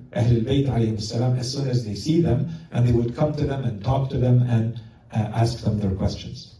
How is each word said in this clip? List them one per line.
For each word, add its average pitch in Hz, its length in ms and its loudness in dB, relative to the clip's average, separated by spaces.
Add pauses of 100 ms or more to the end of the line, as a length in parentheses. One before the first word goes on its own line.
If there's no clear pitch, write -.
(140)
Ahlul 117 300 2
Bayt 139 240 2
alayhim 110 320 0
salam 123 380 -2
as - 140 -6
soon 135 160 -4
as 120 180 -2
they 101 100 -6
see 160 260 2
them, - 280 2 (220)
and 123 160 2
they 120 40 4
would 120 240 2
come 151 200 0
to 151 100 0
them 135 180 -2
and - 200 -4
talk 135 260 0
to - 80 -4
them 123 260 4
and, 117 360 0 (340)
uh, 107 200 0
ask 113 300 0
them 104 160 0
their 98 120 0
questions. - 680 -6